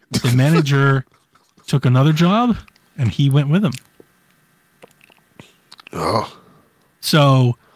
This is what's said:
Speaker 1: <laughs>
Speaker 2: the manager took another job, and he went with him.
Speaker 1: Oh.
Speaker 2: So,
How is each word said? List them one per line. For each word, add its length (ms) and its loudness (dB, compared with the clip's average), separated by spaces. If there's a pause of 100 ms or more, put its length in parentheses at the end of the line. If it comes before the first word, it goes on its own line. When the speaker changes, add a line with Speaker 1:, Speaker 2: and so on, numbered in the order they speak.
Speaker 1:
<laughs> 60 -20
Speaker 2:
the 240 -2
manager 680 0 (640)
took 180 -2
another 280 2
job, 440 0 (400)
and 140 -2
he 180 -2
went 200 0
with 140 0
him. 100 -2 (2250)
Speaker 1:
Oh. 420 -6 (640)
Speaker 2:
So, 580 2 (180)